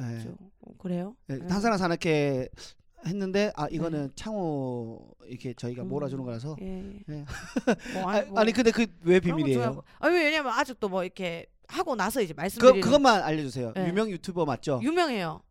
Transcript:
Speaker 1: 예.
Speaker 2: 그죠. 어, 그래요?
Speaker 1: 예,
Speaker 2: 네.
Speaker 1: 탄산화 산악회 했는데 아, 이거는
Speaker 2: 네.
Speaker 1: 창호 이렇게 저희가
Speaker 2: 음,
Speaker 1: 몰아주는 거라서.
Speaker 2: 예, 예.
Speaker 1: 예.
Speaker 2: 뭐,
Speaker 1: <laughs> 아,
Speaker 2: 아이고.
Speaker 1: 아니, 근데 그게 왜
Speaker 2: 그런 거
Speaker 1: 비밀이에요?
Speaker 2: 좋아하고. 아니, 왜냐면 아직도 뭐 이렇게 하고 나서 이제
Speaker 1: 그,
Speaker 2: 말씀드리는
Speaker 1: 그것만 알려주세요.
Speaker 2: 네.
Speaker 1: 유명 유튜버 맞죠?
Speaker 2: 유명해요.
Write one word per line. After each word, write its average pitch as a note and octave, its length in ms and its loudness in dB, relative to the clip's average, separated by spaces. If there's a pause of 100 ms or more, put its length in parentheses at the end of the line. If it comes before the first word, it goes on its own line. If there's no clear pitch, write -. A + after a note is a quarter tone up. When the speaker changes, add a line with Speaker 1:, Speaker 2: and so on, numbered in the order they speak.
Speaker 1:
예. A#2 180 -8
Speaker 2:
그죠. A2+ 100 -12 (320)
어, - 180 -20
그래요? F3+ 380 -6 (140)
Speaker 1:
예, C3+ 60 -6
Speaker 2:
네. C3 100 -10
Speaker 1:
탄산화 G3+ 320 0
산악회 D3+ 680 0 (600)
했는데 G3 500 -2
아, D3+ 140 -4
이거는 D#3 380 -4
Speaker 2:
네. C#3 60 -14
Speaker 1:
창호 C3+ 920 -6 (200)
이렇게 B2 260 -10
저희가 B2 280 -8
Speaker 2:
음, - 60 -8
Speaker 1:
몰아주는 C3+ 360 -4
거라서. B2 360 -8
Speaker 2:
예, F#3+ 220 -10 (260)
예. D3+ 60 -10
Speaker 1:
예. D3 100 -10 (680)
Speaker 2:
뭐, F#3 100 -4
Speaker 1:
<laughs> F#3 60 -2
아, G#3 60 2
Speaker 2:
아이고. G3 220 0
Speaker 1:
아니, A3 140 6
근데 A3+ 180 6
그게 A3+ 220 0 (100)
왜 F3+ 160 6
Speaker 2:
그런 F3+ 140 2
거 C#4+ 60 0
Speaker 1:
비밀이에요? C3+ 240 2
Speaker 2:
좋아하고. C3+ 220 -4 (140)
아니, D#4+ 160 4
왜냐면 D4+ 380 2
아직도 A#3+ 380 -2
뭐 F#3 140 -2
이렇게 F3 420 -6 (220)
하고 E4 280 -2
나서 A3 240 0
이제 E3 140 0
Speaker 1:
그, - 80 -10
Speaker 2:
말씀드리는 A3+ 400 8
Speaker 1:
그것만 A#3+ 400 6
알려주세요. C3 520 -2
Speaker 2:
네. F#3 140 -2
Speaker 1:
유명 G#3 220 0
유튜버 F3 340 -4
맞죠? C3+ 380 -2
Speaker 2:
유명해요. A#3+ 580 -2 (100)